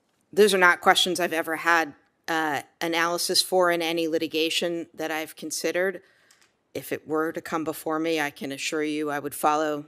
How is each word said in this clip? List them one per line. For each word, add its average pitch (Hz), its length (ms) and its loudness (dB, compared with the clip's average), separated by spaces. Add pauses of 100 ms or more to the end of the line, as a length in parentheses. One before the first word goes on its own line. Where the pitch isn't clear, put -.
(320)
those 196 200 6
are 196 60 2
not 175 220 6
questions 180 400 4
I've 160 120 -2
ever 160 240 -2
had, 160 380 2 (320)
uh, 156 360 -2 (180)
analysis 170 600 0
for 180 300 4
in 170 100 0
any 165 280 0
litigation 160 840 -2
that 156 180 -6
I've 156 260 -8
considered. 175 680 -4 (720)
If - 180 -10
it 123 160 -8
were 156 240 -2
to 165 80 -10
come 160 240 -6
before 156 340 -4
me, 160 220 0
I 143 100 -2
can 143 220 -10
assure 151 300 -4
you 151 280 -4
I 143 80 -4
would 135 160 -8
follow 151 540 0